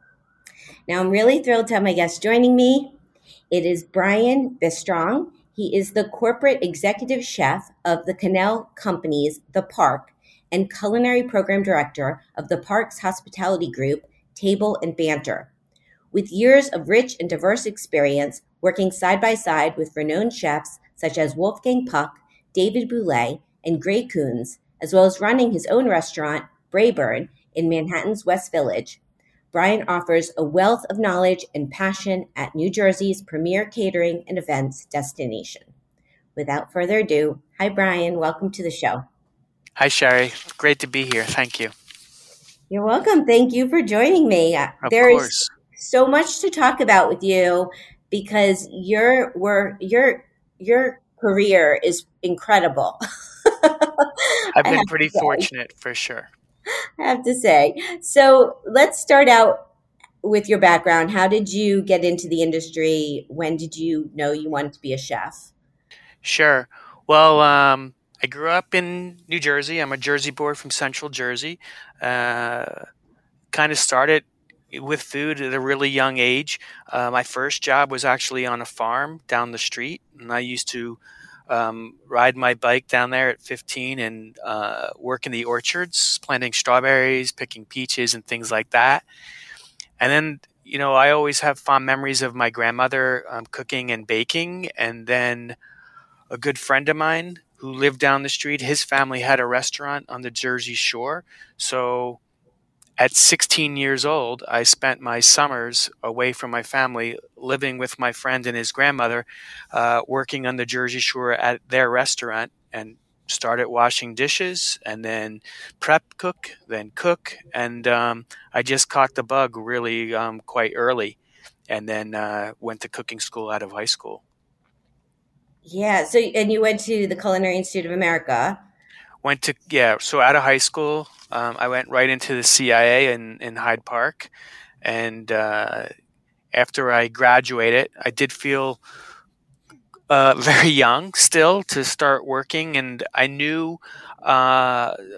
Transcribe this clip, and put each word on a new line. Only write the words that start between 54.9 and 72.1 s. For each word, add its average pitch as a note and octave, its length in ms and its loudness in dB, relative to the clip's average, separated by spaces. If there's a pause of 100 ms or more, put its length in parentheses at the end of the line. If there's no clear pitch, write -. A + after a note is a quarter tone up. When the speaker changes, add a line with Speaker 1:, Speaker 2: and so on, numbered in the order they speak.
Speaker 1:
to D3 60 -10
say. - 80 2
Speaker 2:
fortunate, C#3+ 580 -2
for B2 160 -8
sure. - 340 -8 (720)
Speaker 1:
I - 40 -4
have B3+ 200 0
to B3 100 0
say. D#3+ 480 6 (200)
So C4+ 640 8
let's C4+ 340 4
start C#4 300 6
out A3 380 6 (520)
with G#3 260 0
your G#3 120 2
background. E3+ 520 6
How F#3+ 160 2
did G3+ 240 0
you G3 300 2
get F#3 240 2
into F3 240 -2
the E3 140 0
industry? D#3+ 880 -2
When D#3+ 260 -4
did D#3+ 200 -12
you D#3+ 360 -4
know D3 200 -2
you D#3 180 -6
wanted C#3+ 240 -6
to - 80 -20
be C#3 100 -6
a C3 60 -4
chef? A#2+ 540 -10 (680)
Speaker 2:
Sure. C#3+ 480 2 (380)
Well, D3+ 340 8
um, C#3 540 4 (280)
I C3 40 0
grew D3 240 -6
up F#3 240 0
in F3+ 520 -4
New D#3+ 140 -6
Jersey. D3 380 -2
I'm C#3 140 -4
a C3+ 40 -4
Jersey C#3 360 -4
boy D3 200 -4
from C#3+ 180 -14
Central C#3+ 380 -6
Jersey. B2+ 500 -8 (400)
Uh, A#2+ 840 -4 (680)